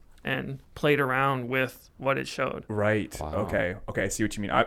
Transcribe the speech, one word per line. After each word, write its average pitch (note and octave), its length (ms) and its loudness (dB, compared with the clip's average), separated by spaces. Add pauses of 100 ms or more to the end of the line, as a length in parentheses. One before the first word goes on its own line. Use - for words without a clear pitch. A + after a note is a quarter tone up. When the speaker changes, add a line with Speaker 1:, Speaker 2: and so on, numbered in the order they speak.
(240)
Speaker 1:
and C3+ 360 -4 (160)
played D3 240 4
around C3 480 2
with B2+ 500 -2
what C3+ 180 2
it C3 120 -2
showed. - 400 -4
Speaker 2:
Right. G#2 520 0
Speaker 3:
Wow. D2+ 120 -6 (140)
Speaker 2:
Okay. F#2 280 0 (140)
Okay. - 160 -2
I G#2 40 0
see - 140 -2
what G#2+ 140 0
you G#2 60 -4
mean. G2+ 100 -4
I, A#2+ 140 6